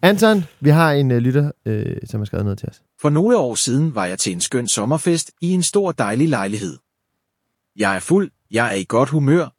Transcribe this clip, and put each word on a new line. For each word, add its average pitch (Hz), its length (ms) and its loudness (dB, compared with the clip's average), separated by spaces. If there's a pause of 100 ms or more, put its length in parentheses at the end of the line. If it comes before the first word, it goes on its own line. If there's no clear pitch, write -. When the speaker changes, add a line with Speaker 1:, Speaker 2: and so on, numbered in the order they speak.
Speaker 1:
Anton, 202 420 4 (160)
vi 139 100 2
har 156 220 6
en, 143 200 2
øh, 123 60 2
lytter, 131 340 2 (140)
øh, 107 200 -2 (240)
som 110 100 -6
har 107 60 -4
skrevet 98 200 -4
noget 98 140 -4
til - 100 -10
os. - 120 -20 (200)
Speaker 2:
For 151 80 2
nogle 196 280 2
år 123 180 -2
siden 135 400 0
var 98 100 -2
jeg 90 140 -6
til - 140 -2
en 87 80 -6
skøn 120 260 -4
sommerfest 156 640 -2 (100)
i 170 120 -2
en 180 100 0
stor, 196 280 0
dejlig 120 380 0
lejlighed. 101 480 -4 (1000)
Jeg 98 180 -2
er 92 40 -4
fuld, 185 320 0 (200)
jeg 113 160 0
er 98 80 -4
i 98 120 -4
godt 127 220 0
humør 147 380 0 (120)